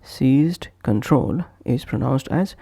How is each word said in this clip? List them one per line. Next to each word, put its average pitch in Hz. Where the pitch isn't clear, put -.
Seized 147
control 131
is 123
pronounced 135
as 185